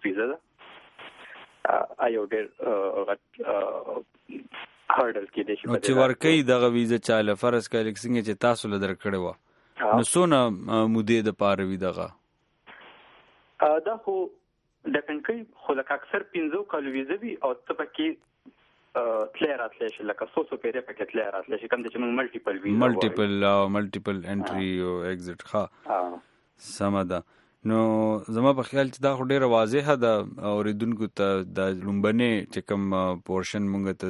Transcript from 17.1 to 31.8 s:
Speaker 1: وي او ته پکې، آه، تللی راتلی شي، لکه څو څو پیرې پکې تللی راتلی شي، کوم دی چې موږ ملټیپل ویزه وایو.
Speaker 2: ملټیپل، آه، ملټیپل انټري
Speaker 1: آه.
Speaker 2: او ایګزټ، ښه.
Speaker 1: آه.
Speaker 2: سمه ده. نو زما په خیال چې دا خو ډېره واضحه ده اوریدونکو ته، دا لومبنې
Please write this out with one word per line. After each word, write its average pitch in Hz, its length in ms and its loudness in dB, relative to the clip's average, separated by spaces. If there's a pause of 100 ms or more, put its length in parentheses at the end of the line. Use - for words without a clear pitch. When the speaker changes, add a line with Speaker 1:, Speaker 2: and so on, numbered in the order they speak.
Speaker 1:
وي 233 220 -8
او 131 100 0
ته - 200 -10
پکې، - 340 -6 (880)
آه، 113 300 0
تللی 147 280 -2 (100)
راتلی 113 320 -6
شي، - 80 -16
لکه 104 220 -6
څو - 140 -4 (100)
څو 131 140 -8
پیرې 120 240 -2
پکې 104 240 -8
تللی 107 220 -2
راتلی 98 240 -6
شي، 117 100 -10
کوم 123 140 0
دی 117 80 -6
چې - 80 -10
موږ 120 220 0
ملټیپل 117 440 -4
ویزه 101 160 2
وایو. 123 40 6
Speaker 2:
ملټیپل، 104 600 2
آه، 101 320 6
ملټیپل 101 420 -2 (160)
انټري 95 460 -2
Speaker 1:
آه. 90 60 -2
Speaker 2:
او 90 80 -2 (160)
ایګزټ، 90 300 -8 (120)
ښه. 104 120 0 (220)
Speaker 1:
آه. 90 360 -4 (360)
Speaker 2:
سمه 101 460 -2
ده. 90 200 -4 (420)
نو 113 120 2 (580)
زما 127 180 4
په 131 80 -4
خیال 135 280 0
چې 123 160 -14
دا 139 100 2
خو 131 80 -4
ډېره 131 300 2
واضحه 131 420 4
ده 120 160 2 (380)
اوریدونکو 107 580 -2
ته، 98 360 0
دا 92 260 -4
لومبنې 101 640 2 (200)